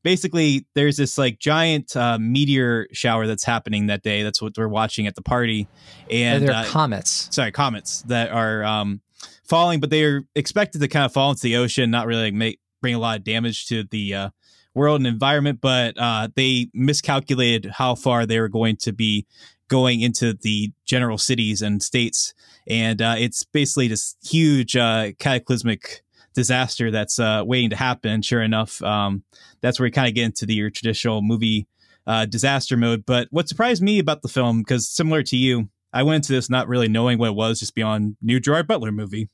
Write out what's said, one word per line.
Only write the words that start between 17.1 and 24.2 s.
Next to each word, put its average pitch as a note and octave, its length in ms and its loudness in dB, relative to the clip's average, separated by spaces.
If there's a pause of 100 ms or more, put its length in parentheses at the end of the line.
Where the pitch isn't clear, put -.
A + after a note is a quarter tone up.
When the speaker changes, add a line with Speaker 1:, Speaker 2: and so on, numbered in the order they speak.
Speaker 1:
how B2+ 200 0
far A#2+ 320 2
they A2+ 140 0
were A2 80 0
going A2 300 0
to A#2 140 -4
be G#2+ 340 0 (420)
going B2+ 320 4
into A#2 340 0
the G#2+ 380 -2 (120)
general A#2+ 320 0
cities A2 460 -2
and G#2 200 -2
states. - 520 -2 (320)
And, A2+ 340 0
uh, A2+ 180 2
it's A#2 260 -2
basically C#3 440 0
this - 360 -6